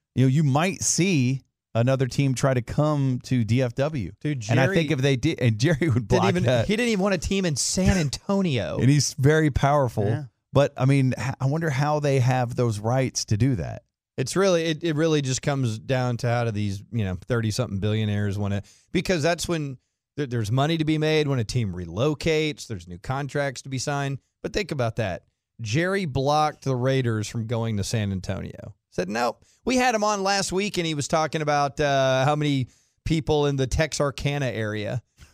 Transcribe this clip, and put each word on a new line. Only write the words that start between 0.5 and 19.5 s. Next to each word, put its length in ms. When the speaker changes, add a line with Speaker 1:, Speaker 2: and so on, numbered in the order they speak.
Speaker 1:
see 580
another 320
team 300
try 180
to 80
come 640
to 200
D 200
F 100
W. 380
Speaker 2:
Dude, 300
Speaker 1:
And 80
I 80
Speaker 2:
Jerry 80
Speaker 1:
think 160
if 100
they 140
did, 260
and 160
Jerry 320
would 180
Speaker 2:
didn't 140
Speaker 1:
block 80
Speaker 2:
even, 140
Speaker 1:
that. 240
Speaker 2:
he 80
didn't 160
even 100
want 140
a 20
team 260
in 120
San 420
Antonio. 800
Speaker 1:
<laughs> 40
And 60
he's 280
very 340
powerful. 560
Speaker 3:
Yeah. 180
Speaker 1:
But, 260
I 80
mean, 320
h-, 240
I 60
wonder 240
how 300
they 180
have 360
those 220
rights 480
to 120
do 180
that. 260
Speaker 2:
It's 200
really, 300
it, 180
it 120
really 280
just 180
comes 380
down 380
to 120
how 140
do 80
these, 400
you 120
know, 140
thirty-something 520
billionaires 580
wanna, 240
because 320
that's 240
when 320